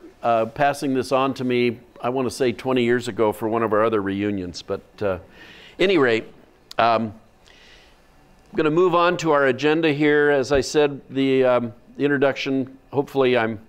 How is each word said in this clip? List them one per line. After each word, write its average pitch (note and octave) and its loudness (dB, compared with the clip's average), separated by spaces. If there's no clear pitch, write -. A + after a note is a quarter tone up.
uh, A#2 0
passing C#3+ -2
this B2+ -2
on C3 0
to C3 -8
me, A#2+ 0
I A#2+ -6
wanna B2+ -4
say B2 -2
twenty C3 -2
years A#2+ 0
ago A2+ 0
for A2+ -6
one A2+ 0
of G#2+ 0
our G#2 2
other A2 0
reunions. G2 -4
But, - -8
uh, G2 -2
any F#3+ 2
rate, A#2+ 2
um, A2+ 2
I'm - -20
gonna D#3 0
move E3+ 2
on F3 2
to D#3+ -2
our C#3+ 4
agenda D3+ 2
here. D3 2
As C3+ 0
I C#3 2
said, C#3+ 0
the, C3 2
um, B2 2
the C3 -2
introduction, C3+ -2
hopefully C3 0
I'm, A2+ -2